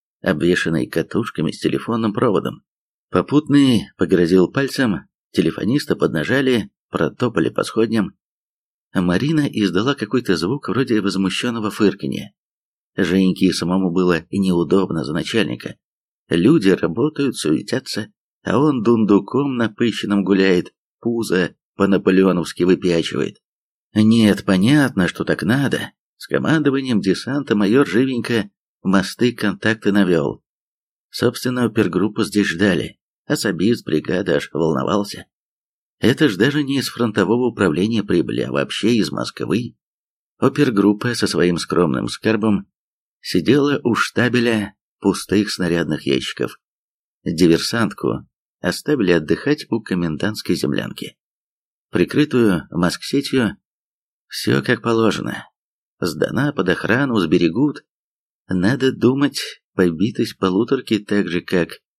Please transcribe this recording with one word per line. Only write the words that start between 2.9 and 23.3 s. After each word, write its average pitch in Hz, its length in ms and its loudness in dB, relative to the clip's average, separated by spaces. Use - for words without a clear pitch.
Попутный 131 800 2
погрозил 90 520 4
пальцем, 131 580 -2
телефониста 92 640 -2
поднажали, 117 720 0
протопали - 600 -2
по - 140 -4
сходням. 110 520 -2
Марина 135 500 0
издала 107 440 0
какой-то 110 420 -2
звук 95 320 -4
вроде 110 320 0
возмущенного 98 720 -2
фырканья. 92 640 -2
Женьке 95 520 2
и 87 60 4
самому 90 380 -2
было 87 400 0
неудобно 87 720 0
за 71 120 -6
начальника. - 640 -4
Люди 101 400 4
работают, 113 680 0
суетятся, - 760 -4
а 92 140 0
он 135 240 2
дундуком 113 720 2
напыщенным 107 680 -2
гуляет, 92 500 2
пузо 113 540 -2
по-наполеоновски 92 880 2
выпячивает. 85 760 0